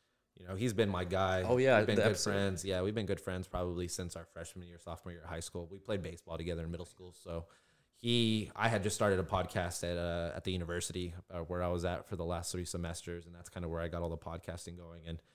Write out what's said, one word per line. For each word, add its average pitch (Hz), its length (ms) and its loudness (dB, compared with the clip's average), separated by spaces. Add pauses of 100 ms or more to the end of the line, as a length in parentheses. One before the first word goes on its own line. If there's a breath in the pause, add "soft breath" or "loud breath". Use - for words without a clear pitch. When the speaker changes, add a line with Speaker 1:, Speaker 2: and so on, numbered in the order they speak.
(380)
Speaker 1:
You 87 100 -18
know, 95 80 -6
he's 113 160 0
been 104 160 6
my 92 160 2
guy. 92 420 4
Speaker 2:
Oh, 123 120 6
yeah, 131 200 8
Speaker 1:
We've 107 80 6
been 104 100 4
Speaker 2:
the 110 60 6
Speaker 1:
good 107 80 6
Speaker 2:
episode. 104 200 2
Speaker 1:
friends. 98 340 2
Yeah, 92 180 2
we've 104 120 2
been 107 120 0
good 95 140 0
friends 92 260 -4
probably 90 400 -2
since 87 300 -6
our 85 160 -10
freshman 87 340 -12
year, 87 120 -18
sophomore 87 340 -10
year 82 100 -12
of 82 60 -14
high 82 120 -4
school. 85 300 -6
We 98 80 -12
played 101 240 -2
baseball 82 340 -8
together 82 280 -2
in 82 80 -4
middle 85 140 -6
school. 90 360 -20
So 85 220 -6 (520 soft breath)
he, 113 600 4
I 113 120 4
had 107 140 4
just 101 140 0
started 98 240 4
a - 20 0
podcast 90 680 0
at, 87 80 0
uh, 85 400 0
at 92 60 -6
the 95 100 -2
university, 87 640 -2 (180)
uh, 87 80 -6
where 87 220 -2
I 90 60 2
was 87 160 2
at 87 240 -2
for 98 80 -6
the 85 80 -2
last 85 260 -2
three 90 140 -2
semesters, 85 640 -6
and 87 80 -18
that's 87 140 -16
kinda 87 200 -6
where 82 120 -2
I 85 60 0
got 85 160 -2
all 85 60 -2
the 82 100 -4
podcasting 85 580 -10
going. 85 300 -16
And, 82 140 -6 (140)